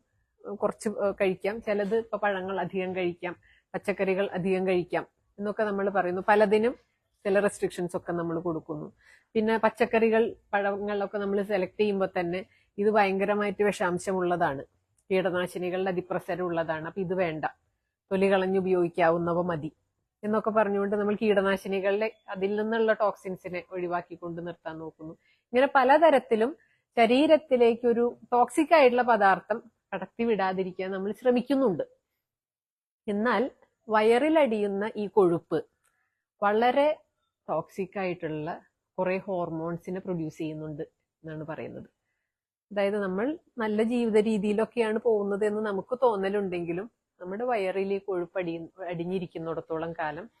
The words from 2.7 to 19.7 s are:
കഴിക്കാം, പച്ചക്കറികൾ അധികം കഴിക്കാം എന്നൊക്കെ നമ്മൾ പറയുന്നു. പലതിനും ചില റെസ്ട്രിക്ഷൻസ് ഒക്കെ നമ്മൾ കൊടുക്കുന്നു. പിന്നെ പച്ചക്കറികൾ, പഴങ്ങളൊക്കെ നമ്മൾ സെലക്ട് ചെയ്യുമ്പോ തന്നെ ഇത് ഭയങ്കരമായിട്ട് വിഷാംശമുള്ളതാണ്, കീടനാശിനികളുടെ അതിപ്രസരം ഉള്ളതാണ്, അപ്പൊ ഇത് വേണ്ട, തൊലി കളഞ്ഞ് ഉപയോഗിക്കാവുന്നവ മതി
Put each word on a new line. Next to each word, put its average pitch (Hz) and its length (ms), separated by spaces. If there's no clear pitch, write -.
കഴിക്കാം, 175 400
പച്ചക്കറികൾ 190 580
അധികം 185 360
കഴിക്കാം 175 400
എന്നൊക്കെ 208 240
നമ്മൾ 202 260
പറയുന്നു. 185 380
പലതിനും 214 480
ചില 202 140
റെസ്ട്രിക്ഷൻസ് 190 580
ഒക്കെ 170 140
നമ്മൾ 170 280
കൊടുക്കുന്നു. 160 540
പിന്നെ 220 240
പച്ചക്കറികൾ, 220 800
പഴങ്ങളൊക്കെ 202 640
നമ്മൾ 202 240
സെലക്ട് 190 380
ചെയ്യുമ്പോ 196 280
തന്നെ 180 260
ഇത് 208 120
ഭയങ്കരമായിട്ട് 202 720
വിഷാംശമുള്ളതാണ്, 175 1000
കീടനാശിനികളുടെ 180 800
അതിപ്രസരം 180 560
ഉള്ളതാണ്, 165 400
അപ്പൊ 170 160
ഇത് 180 120
വേണ്ട, 160 320
തൊലി 196 200
കളഞ്ഞ് 190 280
ഉപയോഗിക്കാവുന്നവ 170 800
മതി 160 300